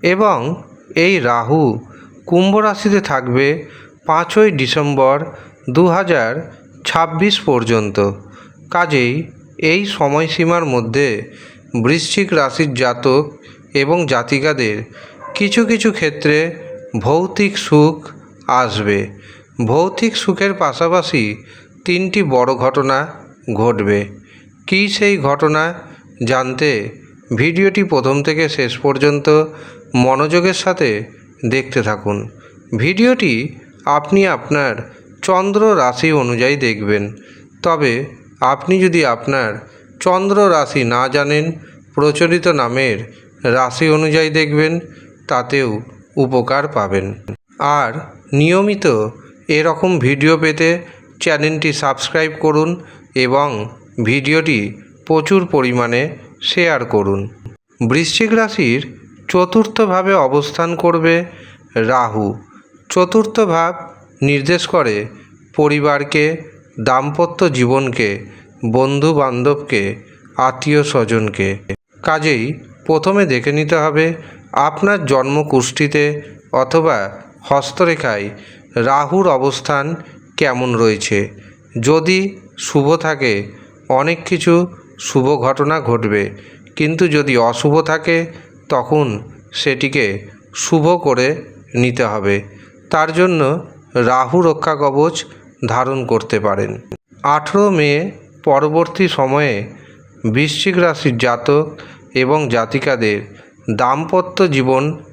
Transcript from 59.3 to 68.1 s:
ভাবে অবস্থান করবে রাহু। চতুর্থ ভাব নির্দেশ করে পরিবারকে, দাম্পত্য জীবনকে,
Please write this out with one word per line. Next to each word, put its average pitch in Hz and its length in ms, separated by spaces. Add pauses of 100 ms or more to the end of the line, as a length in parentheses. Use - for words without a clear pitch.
ভাবে 190 360
অবস্থান 147 580
করবে 165 400 (720)
রাহু। 113 380 (640)
চতুর্থ 214 460 (100)
ভাব 170 280 (480)
নির্দেশ 143 460
করে 127 280 (600)
পরিবারকে, 147 720 (600)
দাম্পত্য 147 540 (100)
জীবনকে, 127 600 (640)